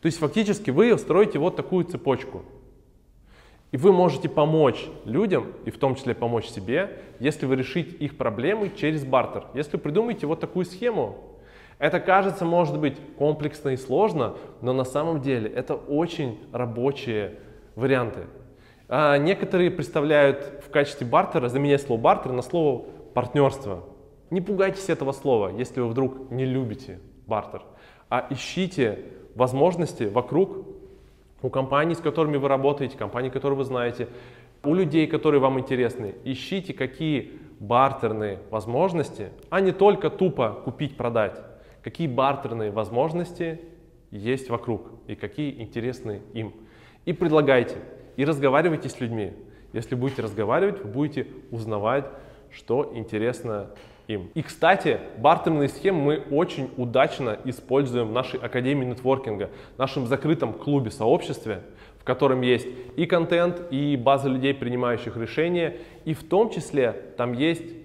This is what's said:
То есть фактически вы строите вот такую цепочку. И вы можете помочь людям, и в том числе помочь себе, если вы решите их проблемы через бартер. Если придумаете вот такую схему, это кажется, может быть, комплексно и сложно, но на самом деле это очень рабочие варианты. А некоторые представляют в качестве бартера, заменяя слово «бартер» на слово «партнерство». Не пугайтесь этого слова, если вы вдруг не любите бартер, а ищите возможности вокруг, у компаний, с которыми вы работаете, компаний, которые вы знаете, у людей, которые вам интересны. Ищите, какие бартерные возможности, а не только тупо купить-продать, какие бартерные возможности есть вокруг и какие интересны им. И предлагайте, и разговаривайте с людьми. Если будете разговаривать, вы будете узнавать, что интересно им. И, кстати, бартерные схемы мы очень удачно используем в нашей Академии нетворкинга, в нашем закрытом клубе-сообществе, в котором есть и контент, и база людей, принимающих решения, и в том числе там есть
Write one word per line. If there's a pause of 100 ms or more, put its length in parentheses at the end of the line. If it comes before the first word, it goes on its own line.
То
есть
фактически
вы
строите
вот
такую
цепочку. (1300)
И
вы
можете
помочь (200)
людям, (100)
и
в
том
числе
помочь
себе, (220)
если
вы
решите
их
проблемы
через
бартер.
Если
придумаете
вот
такую
схему, (640)
это
кажется,
может
быть, (200)
комплексно
и
сложно, (240)
но
на
самом
деле
это
очень (140)
рабочие (400)
варианты. (680)
А
некоторые
представляют
в
качестве
бартера,
заменяя
слово
«бартер»
на
слово (300)
«партнерство». (460)
Не
пугайтесь
этого
слова,
если
вы
вдруг
не
любите (260)
бартер, (480)
а
ищите (360)
возможности
вокруг, (760)
у
компаний,
с
которыми
вы
работаете,
компаний,
которые
вы
знаете, (560)
у
людей,
которые
вам
интересны. (100)
Ищите,
какие (280)
бартерные (140)
возможности, (200)
а
не
только
тупо
купить-продать, (400)
какие
бартерные
возможности (520)
есть
вокруг (160)
и
какие
интересны (120)
им. (520)
И
предлагайте, (400)
и
разговаривайте
с
людьми. (400)
Если
будете
разговаривать,
вы
будете (220)
узнавать, (460)
что
интересно (340)
им.
И,
кстати, (180)
бартерные
схемы
мы
очень
удачно
используем
в
нашей
Академии
нетворкинга, (260)
в
нашем
закрытом
клубе-сообществе, (360)
в
котором
есть (300)
и
контент, (100)
и
база
людей,
принимающих
решения, (260)
и
в
том
числе (240)
там
есть (220)